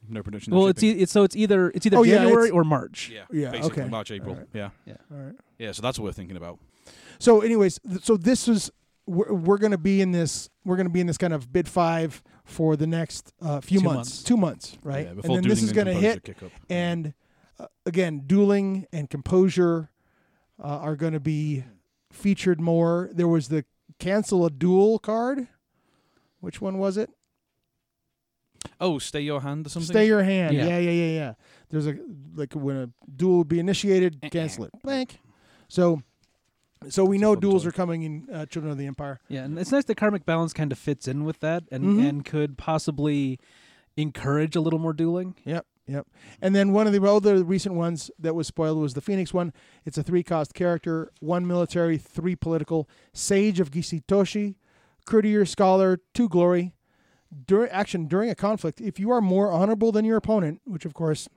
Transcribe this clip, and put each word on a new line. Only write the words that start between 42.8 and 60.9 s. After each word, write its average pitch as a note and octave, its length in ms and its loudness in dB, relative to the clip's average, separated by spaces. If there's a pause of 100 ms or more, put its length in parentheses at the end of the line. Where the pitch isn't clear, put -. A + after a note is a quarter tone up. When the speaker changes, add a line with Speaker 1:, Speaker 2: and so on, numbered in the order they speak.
Speaker 2:
encourage D3+ 600 -2
a E3+ 40 0
little D#3+ 180 0
more E3 140 -2
dueling. E3+ 520 -4
Speaker 3:
Yep, E3+ 220 -6 (200)
yep. C#3 200 -8 (360)
And F#3+ 120 2
then G3 180 4
one G#3+ 140 4
of G#3 60 2
the G3+ 160 2
other G3+ 360 6
recent F#3+ 300 -2
ones E3+ 440 -4
that D#3+ 160 -2
was E3 140 -2
spoiled D#3 300 -2
was D3 160 -2
the C#3 60 -6
Phoenix F#3+ 320 -4
one. F3 200 -2 (320)
It's - 140 -10
a D3+ 40 -4
three-cost E3+ 500 -2
character, E3 580 -2 (100)
one F3 260 -2
military, F3 500 0
three F3 400 -4
political, D#3+ 520 -4 (240)
Sage G3+ 480 0
of D3+ 100 0
Gisitoshi, F#3+ 840 -2 (500)
Courtier, G#3+ 400 4
Scholar, F#3+ 540 2 (120)
two A#3+ 160 0
glory. F3 460 2 (720)
Dur-, G#3 260 2
action F#3 340 -4
during G3 240 -2
a F#3+ 60 -4
conflict, G3+ 440 -4
if G#3 200 -8
you G#3 100 -2
are B3 100 2
more G3 300 2
honorable G#3 400 2
than G#3+ 140 0
your A3+ 120 2
opponent, G3 500 0
which F#3 180 -10
of D#3+ 100 -10